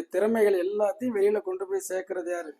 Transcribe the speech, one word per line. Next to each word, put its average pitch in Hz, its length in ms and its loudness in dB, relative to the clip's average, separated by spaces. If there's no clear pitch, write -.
திறமைகள் 208 480 4
எல்லாத்தையும் 208 600 -2
வெளியில 208 240 4
கொண்டு 185 260 -6
போய் 190 220 -4
சேர்க்கறது 185 420 -6
யாரு? 165 300 -8